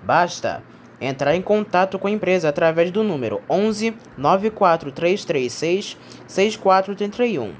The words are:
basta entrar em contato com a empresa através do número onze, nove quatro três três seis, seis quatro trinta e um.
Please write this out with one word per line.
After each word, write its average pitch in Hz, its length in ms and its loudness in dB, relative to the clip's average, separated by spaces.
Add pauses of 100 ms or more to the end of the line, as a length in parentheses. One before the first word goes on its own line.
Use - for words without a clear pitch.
basta 123 600 0 (360)
entrar 135 360 0
em 185 60 -2
contato 190 580 0
com 196 80 -4
a 208 40 0
empresa 185 380 0
através 165 400 2
do 208 140 0
número 127 460 -2
onze, 214 440 0 (240)
nove 190 320 2
quatro 165 420 2
três 175 340 0
três 131 280 -2
seis, 180 440 -4 (280)
seis 208 300 0
quatro 190 400 2
trinta 208 300 -2
e 214 120 -2
um. 107 220 -6